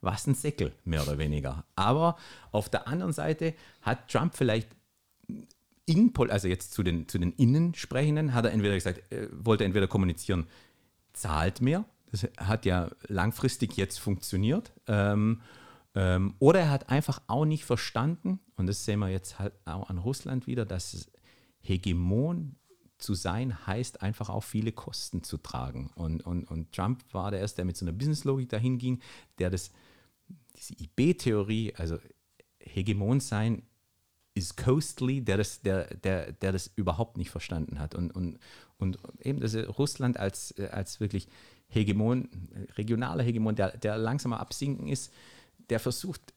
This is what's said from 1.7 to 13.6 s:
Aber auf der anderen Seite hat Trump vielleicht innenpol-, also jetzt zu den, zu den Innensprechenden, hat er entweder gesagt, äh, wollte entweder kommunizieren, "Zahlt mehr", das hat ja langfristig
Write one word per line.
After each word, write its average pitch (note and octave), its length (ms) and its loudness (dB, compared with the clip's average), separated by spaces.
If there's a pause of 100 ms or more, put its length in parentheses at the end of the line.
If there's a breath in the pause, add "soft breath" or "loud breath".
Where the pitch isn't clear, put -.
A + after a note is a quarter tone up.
Aber D3+ 420 4 (340 loud breath)
auf G#2+ 180 0
der - 180 -2
anderen E3+ 260 -2
Seite D#3 400 0 (280 loud breath)
hat - 280 -2
Trump C#3 260 2
vielleicht A2+ 340 2 (1160)
innenpol-, E3 460 6
also G2+ 160 2
jetzt - 260 -2
zu - 80 -2
den, E2+ 260 2
zu - 120 -2
den F2 140 2
Innensprechenden, D3+ 1000 2
hat A#2 120 4
er A2 60 4
entweder G2+ 220 4
gesagt, F2+ 380 -2
äh, G#2+ 200 -6
wollte G#2+ 320 4
entweder F#2+ 240 4
kommunizieren, F2+ 600 2 (680 loud breath)
"Zahlt D#2+ 480 0
mehr", D#3+ 240 2 (240)
das G2 180 -4 (100)
hat G#2+ 280 0
ja F2+ 240 2 (180)
langfristig G#2 680 0